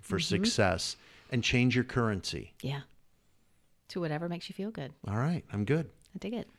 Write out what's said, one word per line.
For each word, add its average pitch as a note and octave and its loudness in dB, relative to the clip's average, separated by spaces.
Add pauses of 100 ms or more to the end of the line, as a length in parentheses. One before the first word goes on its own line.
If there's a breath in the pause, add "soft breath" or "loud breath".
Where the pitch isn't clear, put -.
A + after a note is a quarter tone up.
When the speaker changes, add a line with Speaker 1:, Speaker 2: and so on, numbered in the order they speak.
Speaker 1:
for - -2
Speaker 2:
Mm-hmm. - 2
Speaker 1:
success, F#2+ 2 (340 soft breath)
and A#2+ 0
change B2 4
your A#2+ 4
currency. G2+ -2 (100)
Speaker 2:
Yeah. C#3+ -4 (1120)
To F#3+ -4
whatever D#3+ -2
makes F3 -6
you F#3+ -12
feel G3 -4
good. D3 -8 (160)
Speaker 1:
All G2+ 0
right. D3+ 2
I'm G2+ 0
good. A2+ 2 (260)
Speaker 2:
I F#3+ -10
dig G#3 -6
it. - -6 (100)